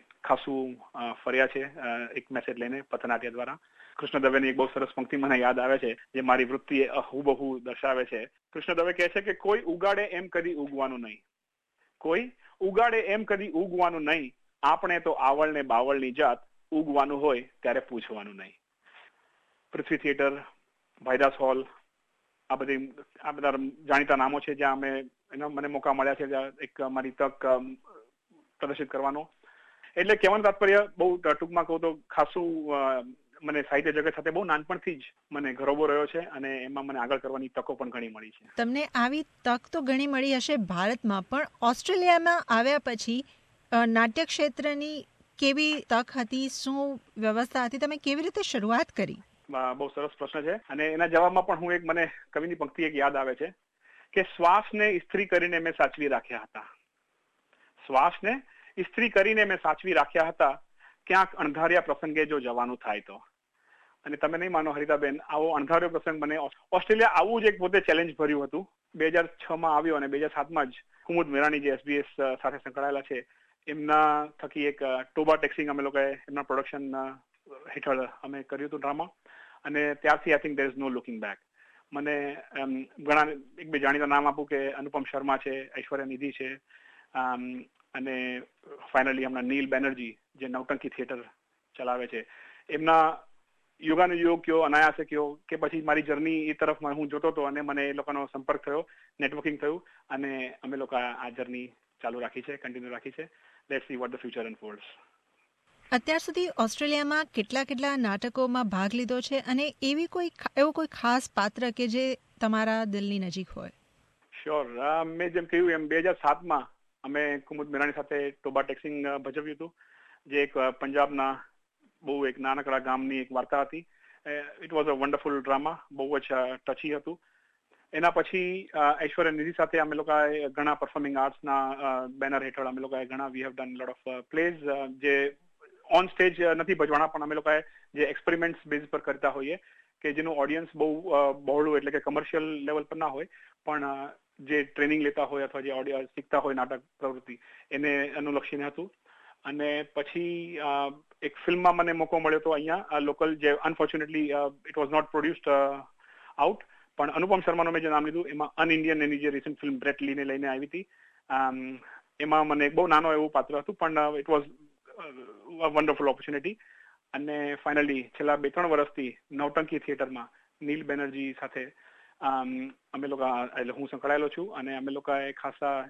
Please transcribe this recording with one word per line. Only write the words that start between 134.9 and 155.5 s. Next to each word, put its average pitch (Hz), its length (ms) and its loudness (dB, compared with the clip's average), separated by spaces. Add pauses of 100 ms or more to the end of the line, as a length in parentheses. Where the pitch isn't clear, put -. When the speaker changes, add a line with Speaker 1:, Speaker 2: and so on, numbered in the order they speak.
Speaker 1:
on 185 100 6
stage, 180 380 2
અ, 165 100 4
નથી 165 200 0
ભજવાના, 151 320 4
પણ 156 160 -4
અમે 151 120 -4
લોકોએ 151 260 2 (340)
જે 143 80 0
એક્સપેરિમેન્ટ્સ 165 640 0
બેઝ 147 160 -2
પર 147 160 -4
કરતા 139 300 0
હોઈએ 139 280 -4 (460)
કે 151 100 0
જેનું 156 240 -4
ઓડિયન્સ 151 380 0
બહુ, 156 360 0
અ, 143 220 6
બહોળું 147 440 2
એટલે 139 140 0
કે 143 80 0
કમર્શિયલ 151 440 -2
લેવલ 151 400 -4
પર 147 140 -10
ના 160 100 -2
હોય, 143 220 -8 (360)
પણ, 151 200 -2
અ, 139 320 -8 (240)
જે 143 220 0
ટ્રેનિંગ 147 400 0
લેતા 143 220 0
હોય 139 180 -4
અથવા 135 180 -6
જે 135 100 -6
ઓડિય-, 135 340 -4
શીખતા - 340 -4
હોય 139 160 0
નાટક 131 280 -4 (180)
પ્રવૃત્તિ, 127 380 -8 (320)
એને 143 380 0
અનુલક્ષીને 143 560 -4
હતું. 151 280 -10 (520)
અને 147 380 -2
પછી, 170 760 -6
અ, 147 60 -6 (580)
એક 151 140 -6
ફિલ્મમાં 175 400 4
મને 170 160 4
મોકો 165 260 2
મળ્યો 156 200 4
હતો 156 120 0
અહીંયા, 160 260 0
અ, 175 220 -2
લોકલ, 147 380 0
જે 147 160 4
unfortunately, 156 800 -2
અ, 143 160 0
it 143 340 -6
was 139 100 0
not 151 140 4 (120)
produced, 151 340 0